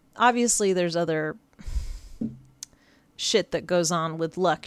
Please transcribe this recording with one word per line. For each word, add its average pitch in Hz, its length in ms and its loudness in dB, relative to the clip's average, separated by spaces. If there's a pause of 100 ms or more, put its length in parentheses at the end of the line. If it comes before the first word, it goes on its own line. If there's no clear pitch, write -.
(160)
obviously, 233 560 4
there's 175 240 2
other 160 400 0 (1800)
shit - 340 0
that 170 160 -4
goes 175 240 2
on 165 260 -2
with 165 220 -4
luck, 170 280 0